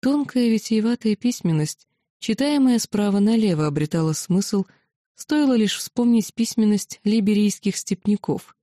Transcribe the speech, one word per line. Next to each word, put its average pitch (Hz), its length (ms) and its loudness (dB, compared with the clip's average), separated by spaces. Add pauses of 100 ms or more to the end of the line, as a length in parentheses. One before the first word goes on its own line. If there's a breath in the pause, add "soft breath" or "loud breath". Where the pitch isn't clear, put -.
Тонкая 262 500 0
витиеватая 220 640 0
письменность, 160 720 -2 (300)
читаемая 262 600 2
справа 202 420 0
налево, 202 460 2
обретала 151 460 -2
смысл — 190 540 -2 (480 soft breath)
стоило 294 400 0
лишь 214 220 0
вспомнить 240 580 0
письменность 214 720 -2
либерийских 208 720 0
степняков. - 880 -4